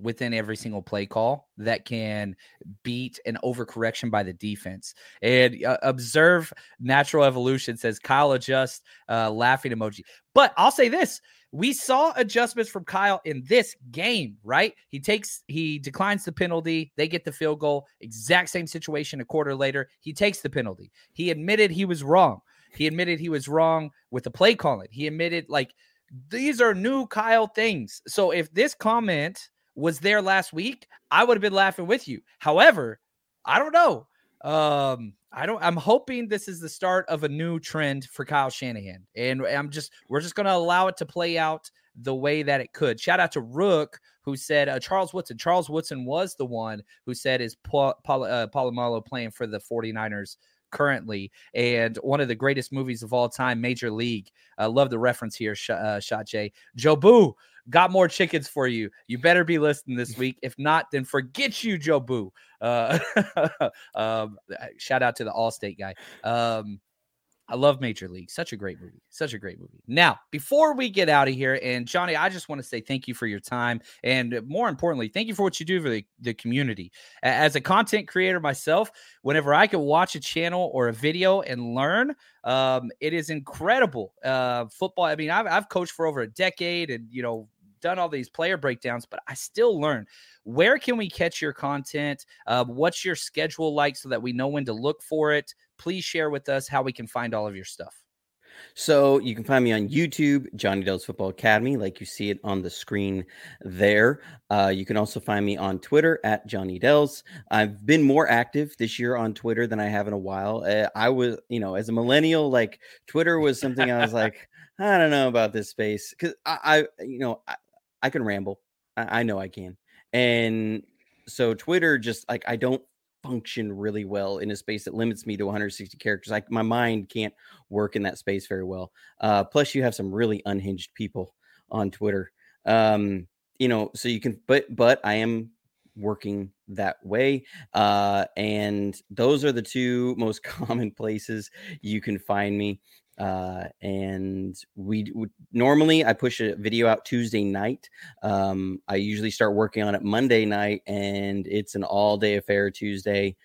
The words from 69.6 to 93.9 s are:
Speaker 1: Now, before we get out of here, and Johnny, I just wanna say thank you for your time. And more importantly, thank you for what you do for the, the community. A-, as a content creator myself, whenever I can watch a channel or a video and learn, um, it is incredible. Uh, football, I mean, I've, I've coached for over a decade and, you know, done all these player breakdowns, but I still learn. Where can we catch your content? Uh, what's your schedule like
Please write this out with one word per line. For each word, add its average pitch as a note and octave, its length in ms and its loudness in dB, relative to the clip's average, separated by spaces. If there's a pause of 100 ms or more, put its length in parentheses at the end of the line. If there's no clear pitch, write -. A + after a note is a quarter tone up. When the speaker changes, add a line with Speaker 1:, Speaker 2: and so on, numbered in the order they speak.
Speaker 1:
Now, D3+ 320 4 (140)
before C#4+ 440 2
we B3+ 140 -2
get F#3+ 200 2
out C#3+ 180 6
of C3+ 60 -2
here, C3 280 0
and B2 240 -4
Johnny, F3 300 -2
I E3 140 0
just F#3 180 -10
wanna C#3+ 160 -10
say A#2+ 160 -8
thank B2+ 260 -8
you B2+ 80 -8
for A#2 140 -6
your G2+ 140 -6
time. A#2+ 400 -4 (200)
And B2 460 -2
more G#3 220 -2
importantly, C3+ 400 -2
thank A3 180 -4
you G#3+ 80 -8
for G3+ 80 0
what F#3+ 160 -2
you E3 60 -10
do F3+ 160 0
for D3 80 -2
the, G#2+ 160 -4 (160)
the A#2+ 120 -4
community. A#2 600 -4 (280)
A-, B2 60 0
as C#3+ 300 2
a C3 40 -2
content G#3 460 0
creator F#3 320 0
myself, D#3 520 0 (320)
whenever D3 300 2
I F#3+ 140 8
can F#3 140 0
watch D#3 340 2
a D3 60 -10
channel E3+ 520 -4
or B2+ 140 2
a A#2 60 -2
video F3 480 2
and A#2+ 340 -6
learn, G3+ 400 0 (300)
um, C3 440 0 (120)
it D#3 120 -2
is D#3+ 160 -4
incredible. D#3 840 -2 (100)
Uh, B2+ 440 -2
football, F#3 380 -4
I D3+ 120 0
mean, D#3 120 -6
I've, G#3 180 0
I've F#3 200 0
coached F3+ 240 -4
for E3 140 -4
over C#3+ 160 -2
a A2+ 60 -4
decade F3 640 -4
and, A#2 200 -8
you B2 120 -8
know, A2+ 260 -6 (320)
done F3+ 180 -2
all E3+ 80 0
these C#3 220 -6
player F3 260 -2
breakdowns, B2 500 -4
but - 220 -14
I C3+ 60 -10
still A3 460 0
learn. C#3 260 -2 (400)
Where F3 340 4
can B3 160 -2
we G#3+ 140 -4
catch E3+ 320 -2
your D3+ 100 -4
content? C#3+ 720 -6 (220)
Uh, B2 160 2
what's C3+ 400 -2
your F3+ 120 -2
schedule D#3 600 -4
like D3 220 0